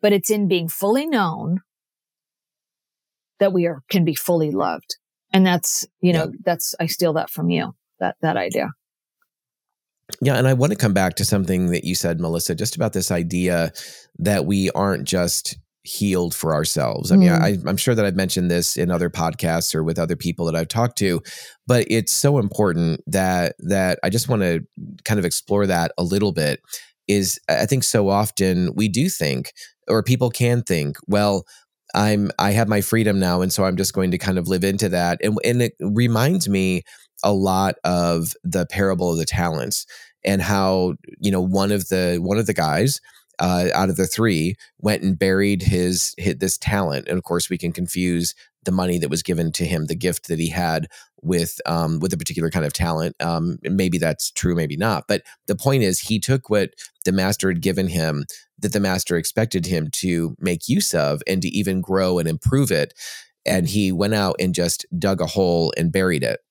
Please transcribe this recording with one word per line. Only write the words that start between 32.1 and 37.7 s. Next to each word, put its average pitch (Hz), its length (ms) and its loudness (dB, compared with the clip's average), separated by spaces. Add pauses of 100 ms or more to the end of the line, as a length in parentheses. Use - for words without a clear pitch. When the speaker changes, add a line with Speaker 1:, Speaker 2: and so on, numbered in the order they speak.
Speaker 2:
I 101 140 2
have 110 160 2
my 104 140 2
freedom 104 360 2
now, 90 220 2
and 92 120 0
so 98 120 0
I'm 92 120 0
just 95 180 -2
going 92 180 0
to 90 60 -2
kind 92 200 0
of 82 80 -2
live 92 160 0
into 98 280 0
that." 87 340 0
And, 107 200 0
and 120 160 2
it 120 200 2
reminds 120 680 2
me 92 360 2 (400)
a 104 80 4
lot 95 500 2